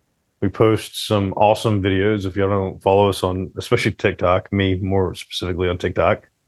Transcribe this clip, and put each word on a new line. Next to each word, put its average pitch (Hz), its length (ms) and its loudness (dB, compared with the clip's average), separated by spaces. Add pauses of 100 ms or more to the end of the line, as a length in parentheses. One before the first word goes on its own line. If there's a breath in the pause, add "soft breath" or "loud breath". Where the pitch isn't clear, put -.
(400)
We 101 80 -2
post - 580 0
some 98 280 0
awesome 107 480 2
videos. 98 440 0
If 87 100 -6
y'all 98 120 0
don't 95 340 -2
follow 98 260 4
us 95 140 -2
on, 92 340 -4
especially - 360 -2
TikTok, 92 600 0
me 95 240 0
more 95 380 -2
specifically 90 540 -6
on 87 100 -2
TikTok, 90 500 0 (200)